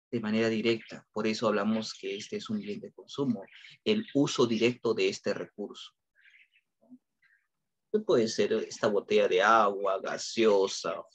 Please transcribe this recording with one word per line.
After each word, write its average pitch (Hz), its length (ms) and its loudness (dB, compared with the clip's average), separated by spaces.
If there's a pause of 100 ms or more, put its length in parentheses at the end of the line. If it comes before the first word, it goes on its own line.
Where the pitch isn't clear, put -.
(100)
de 117 100 -4
manera 110 280 0
directa. 113 640 -2
Por 110 140 -2
eso 110 220 0
hablamos 107 460 0
que 98 220 -8
este 107 200 -10
es 104 140 -10
un 104 100 -4
bien 101 200 -10
de 101 120 -16
consumo, 139 520 -6 (400)
el 107 300 0
uso 139 320 2
directo 117 480 0
de 95 140 2
este 104 260 -4
recurso. - 580 -12 (2000)
¿Qué 214 80 2
puede 120 280 2
ser 104 240 0
esta - 360 -2
botella 101 400 2
de 92 140 4
agua, 101 580 4
gaseosa, 98 1000 0 (120)